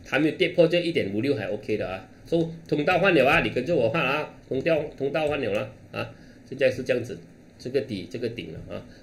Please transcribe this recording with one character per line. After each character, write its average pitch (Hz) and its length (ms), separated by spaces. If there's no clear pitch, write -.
它 131 140
没 156 100
有 - 60
跌 175 140
破 165 180
这 170 140
一 170 100
点 101 240
五 107 60
六 139 160
还 98 100
OK 104 300
的 95 120
啊。 92 200
So， 165 240
通 147 180
道 175 140
换 185 160
了 131 140
啊， 156 140
你 110 80
跟 123 140
着 131 120
我 - 120
换 160 160
啊， 143 300
通 131 120
道， 156 240
通 135 140
道 156 160
换 147 120
了 113 120
了 107 180
啊。 117 180
现 127 100
在 131 100
是 131 140
这 127 100
样 117 120
子， - 120
这 127 100
个 135 100
底， 98 300
这 117 80
个 117 100
顶 85 240
了 - 220
啊。 98 80